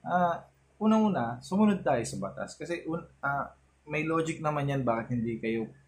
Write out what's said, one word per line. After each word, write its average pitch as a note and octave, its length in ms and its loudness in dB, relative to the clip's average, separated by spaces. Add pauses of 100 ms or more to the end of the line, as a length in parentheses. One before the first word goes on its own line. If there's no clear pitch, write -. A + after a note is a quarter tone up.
Ah, E3+ 400 0 (400)
unang-una, G#3 640 4
sumunod G3+ 400 4
tayo C3+ 160 4
sa A2 160 -4
batas. G2 400 -8
Kasi E3 320 -6
un-, E3 160 -6 (160)
ah, C#3 320 -4 (320)
may D3+ 160 -4
logic D#3+ 400 0
naman D3 320 0
yan C3+ 80 0
bakit A#2 400 0
hindi A2+ 160 -2
kayo A2+ 320 -2 (200)